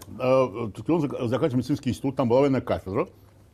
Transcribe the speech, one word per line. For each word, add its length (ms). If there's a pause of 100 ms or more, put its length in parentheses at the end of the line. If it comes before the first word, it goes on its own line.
(200)
Э, 560
так 140
он 120
зак-, 260
заканчивал 320
медицинский 300
институт, 280
там 120
была 120
военная 200
кафедра, 460 (460)